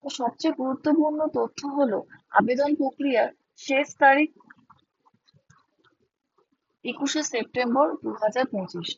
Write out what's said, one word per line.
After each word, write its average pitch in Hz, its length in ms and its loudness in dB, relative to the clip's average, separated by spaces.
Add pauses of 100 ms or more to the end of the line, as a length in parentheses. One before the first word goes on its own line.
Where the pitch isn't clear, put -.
তো 285 40 -8
সবচেয়ে 269 520 -2
গুরুত্বপূর্ণ 302 600 2 (140)
তথ্য 233 320 -4
হলো 269 320 0 (320)
আবেদন 247 440 2
প্রক্রিয়ার 269 540 0 (320)
শেষ 277 260 0 (100)
তারিখ 285 320 6 (2500)
একুশে 285 380 -4
সেপ্টেম্বর 247 640 -2 (160)
দু 226 100 -6
হাজার 214 340 -2
পঁচিশ। 180 520 -10